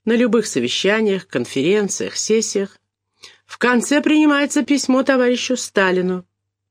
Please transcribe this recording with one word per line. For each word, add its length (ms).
на 100
любых 300
совещаниях, 800
конференциях, 880
сессиях, 640
в 120
конце 440
принимается 640
письмо 400
товарищу 540
Сталину. 680